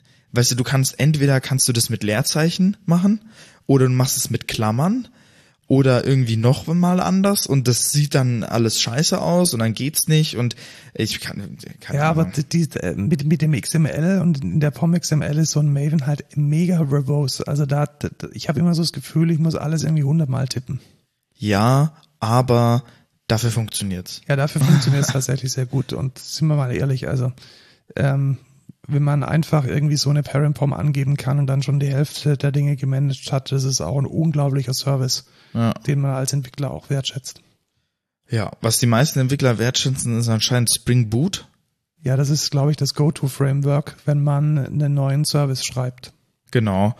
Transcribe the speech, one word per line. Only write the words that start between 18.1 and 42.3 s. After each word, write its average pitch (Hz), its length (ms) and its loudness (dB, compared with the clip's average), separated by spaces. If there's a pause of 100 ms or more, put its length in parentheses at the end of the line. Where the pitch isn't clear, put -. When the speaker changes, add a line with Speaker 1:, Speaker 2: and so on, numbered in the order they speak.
Speaker 2:
ich - 160 -6
hab 143 80 -2
immer 170 160 2
so 165 80 0
das 156 100 -2
Gefühl, 160 380 0
ich 160 80 2
muss 160 160 0
alles 151 280 -2
irgendwie 156 220 0
hundertmal 135 420 0
tippen. 127 320 -8 (600)
Speaker 1:
Ja, 120 560 2 (240)
aber 120 680 2 (440)
dafür 113 240 0
funktioniert's. 101 720 -6
Speaker 2:
Ja, 143 80 -2
dafür 147 260 -2
funktioniert's 139 460 4
<laughs> - 60 -2
tatsächlich 131 400 -2
sehr 131 120 -2
gut. 127 280 -4
Und - 260 -6
sind - 300 -2
wir 151 80 2
mal 127 180 0
ehrlich, 131 320 -2
also, 127 240 0 (640)
ähm, 139 440 0 (480)
wenn 143 160 0
man 143 200 2
einfach 151 420 0
irgendwie 143 320 0
so 139 140 0
eine 147 120 2
Parent-Pom 143 500 0
angeben 139 440 0
kann 139 220 -2
und 143 80 0
dann 135 160 0
schon 139 180 0
die 139 80 0
Hälfte 143 480 0
der 143 160 0
Dinge 143 240 0
gemanagt 135 560 -2
hat, 135 200 -4
das 135 120 0
ist 131 160 -2
auch 117 180 -2
ein 135 80 0
unglaublicher 143 680 0
Service, 131 520 -2 (280)
Speaker 1:
Ja. 117 180 2 (140)
Speaker 2:
den 143 140 0
man 139 120 0
als 131 200 -2
Entwickler 139 380 -4
auch - 200 -12
wertschätzt. - 500 -6 (880)
Speaker 1:
Ja, 110 320 -2
was 113 180 0
die 127 80 2
meisten 120 320 2
Entwickler 131 400 2
wertschätzen, 123 600 -2
ist 117 100 0
anscheinend 117 460 0
Spring 123 360 0
Boot. 139 380 -2 (540)
Speaker 2:
Ja, 131 140 0
das 139 140 0